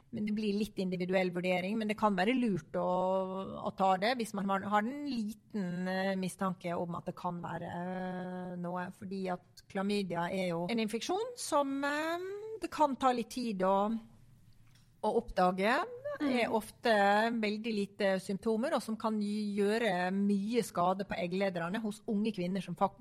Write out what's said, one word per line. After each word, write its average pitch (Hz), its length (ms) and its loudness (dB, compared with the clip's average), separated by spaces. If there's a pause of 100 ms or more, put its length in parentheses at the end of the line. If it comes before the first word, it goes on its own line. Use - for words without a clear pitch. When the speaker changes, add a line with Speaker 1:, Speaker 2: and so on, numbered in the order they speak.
(120)
Speaker 1:
Men 214 160 -4
det 214 80 0
blir 208 220 0
litt 214 260 -4
individuell 185 480 0
vurdering, 180 460 0
men 214 100 -2
det 214 80 -2
kan 208 200 2
være 214 200 4
lurt 208 400 0
å, 180 140 2 (800)
å - 60 -10
ta 190 200 4
det 233 240 2
hvis 214 160 -6
man 196 160 0
har, 196 160 0
har 208 160 2
en 285 240 -6
liten, 202 800 -4
eh, 190 320 0
mistanke 180 560 -4
om 175 240 -4
at - 80 -10
det 160 80 -8
kan 175 240 -6
være, 170 320 -8
eh, 185 880 -6
noe, 180 380 -6
fordi 190 340 -6
at - 400 -12
klamydia 190 560 0
er 185 240 0
jo 170 160 0
en 226 160 0
infeksjon 370 560 -2
som, 277 440 2
eh, 320 440 -2 (320)
det 330 100 -6
kan 285 300 4
ta 254 160 4
litt 226 160 -4
tid 220 320 -2
å, 196 140 6 (1300)
å 220 140 4
oppdage. 190 560 2 (400)
Speaker 2:
Mm. 285 160 0
Speaker 1:
Er 233 160 2
ofte 226 420 0 (380)
veldig 220 460 -2
lite 202 300 0 (120)
symptomer, 220 560 0
og 233 80 2
som 220 160 -4
kan 220 240 0
gjøre 208 880 2
mye 202 560 2
skade 180 400 2
på 208 80 -6
egglederne 175 640 -2
hos 214 220 -4 (100)
unge 214 240 0
kvinner 180 300 -2
som 175 100 -6
fak-, 190 260 2